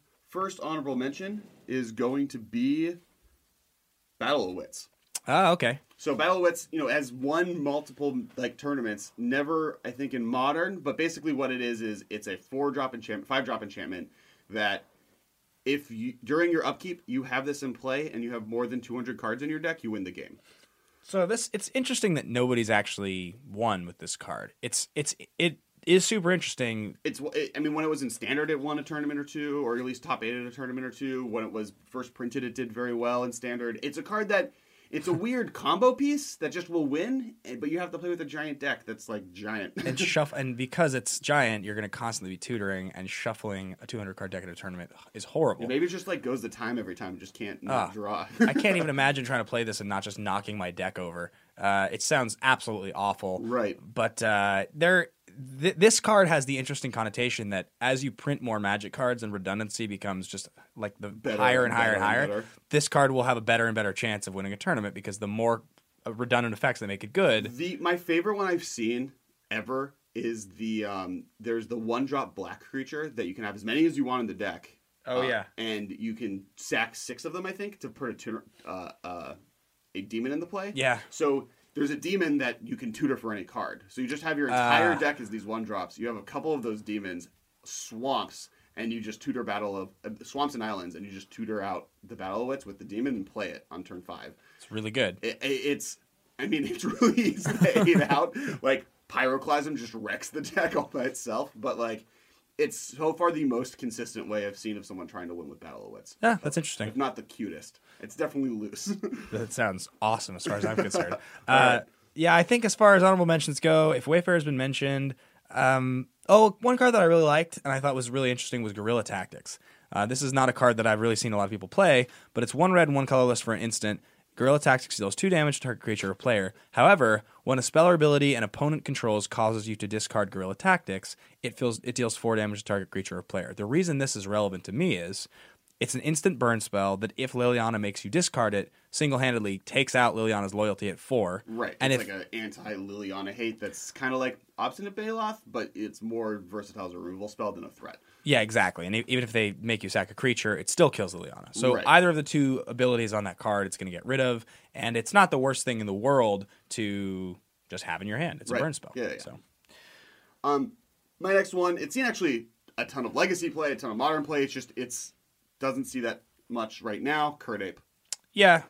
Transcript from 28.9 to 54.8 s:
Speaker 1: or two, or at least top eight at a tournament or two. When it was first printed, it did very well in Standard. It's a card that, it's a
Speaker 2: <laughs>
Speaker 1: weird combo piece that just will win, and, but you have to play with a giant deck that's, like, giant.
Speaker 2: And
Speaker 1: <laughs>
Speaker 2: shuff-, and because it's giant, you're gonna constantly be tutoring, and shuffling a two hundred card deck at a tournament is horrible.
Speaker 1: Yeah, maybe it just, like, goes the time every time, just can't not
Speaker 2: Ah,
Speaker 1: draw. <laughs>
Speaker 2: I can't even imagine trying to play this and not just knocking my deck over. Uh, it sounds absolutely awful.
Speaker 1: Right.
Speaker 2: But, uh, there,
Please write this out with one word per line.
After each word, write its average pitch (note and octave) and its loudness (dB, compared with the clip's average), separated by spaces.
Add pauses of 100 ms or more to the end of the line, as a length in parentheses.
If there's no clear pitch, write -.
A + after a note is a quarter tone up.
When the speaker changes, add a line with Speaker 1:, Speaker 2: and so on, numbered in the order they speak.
Speaker 1:
or C#3+ -6
two, D3 -4
or A#2+ 0
at B2 -4
least B2+ -8
top C3 -4
eight A2+ -2
at B2 -6
a A#2+ -12
tournament C3 -6
or B2+ -8
two. C3 -4
When A2+ -2
it A2 -6
was G#2+ -6 (160)
first B2 -10
printed, B2 -4
it A#2+ -6
did B2 -6
very A#2+ -4
well A#2+ 0
in B2 -4
Standard. A#2+ -6
It's C#3+ -6
a E3 -8
card G#3 -4
that, F#3 2 (400)
it's D#3 -4
a F3+ 2
Speaker 2:
<laughs> - -
Speaker 1:
weird A3+ -2
combo F#3+ 4
piece C#4+ 0
that D3 -4
just F3 -8
will E3 2
win, A3 -2 (100)
and, B2 -10
but D3 -2
you E3+ 0
have F3 -6
to E3+ -8
play F3 -6
with E3+ -4
a D3+ -6
giant D3 -8
deck C#3 -4
that's, A2 -10
like, G2 -8
giant. G#2 -6 (100)
Speaker 2:
And B2+ -2
Speaker 1:
<laughs> - -
Speaker 2:
shuff-, D#3 0
and C3 -4
because C3 0
it's - -4
giant, A#2 2
you're G#2 -6
gonna G#2 -4
constantly A2+ -6
be F2+ -10
tutoring, F#2+ -4
and F#2 -10
shuffling G2 -6
a - -18
two A#2+ -8
hundred F#2+ -8
card F#2+ -10
deck F#2 -8
at F#2 -14
a F2 -12
tournament F2+ -12 (220)
is G#2 -12
horrible. D3 2
Speaker 1:
Yeah, A#2+ -4
maybe D3 2
it F3 0
just, F3+ -8
like, E3 -4
goes B2 -2
the A2+ -6
time A#2 -6
every F#2+ -6
time, F#2 -10
just - -16
can't - -10
not A#2+ 0
Speaker 2:
Ah, - -14
Speaker 1:
draw. G#2 -6
<laughs> - -18
Speaker 2:
I A#3 4
can't G#3 2
even D#3+ 0
imagine C#3 2
trying B2+ -2
to G#2+ -4
play A#2 0
this G#2+ -6
and G2+ -8
not G2 -2
just G#2 -10
knocking G#2 -4
my F2+ -6
deck F#2 -6
over. F2 -8 (260)
Uh, G2 4
it A2 -4
sounds B2+ 2
absolutely A2+ 2
awful. F#2+ 0
Speaker 1:
Right. A2+ -2
Speaker 2:
But, A2 -2
uh, G2+ 4
there, E3+ 4 (520)